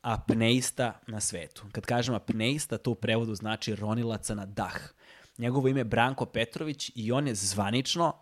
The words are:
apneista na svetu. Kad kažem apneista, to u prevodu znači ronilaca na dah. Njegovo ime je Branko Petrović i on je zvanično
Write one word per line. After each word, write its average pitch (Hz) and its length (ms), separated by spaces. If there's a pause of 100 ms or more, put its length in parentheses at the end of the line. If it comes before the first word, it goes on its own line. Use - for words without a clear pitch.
apneista 117 920 (140)
na 107 140
svetu. - 420 (100)
Kad - 140
kažem 120 280
apneista, 113 640
to - 120
u 117 40
prevodu 113 400
znači 107 400
ronilaca 110 600
na 101 120
dah. 101 300 (600)
Njegovo 127 300
ime 135 120
je 123 40
Branko 120 420
Petrović 139 680
i 113 180
on 139 160
je 117 60
zvanično 104 880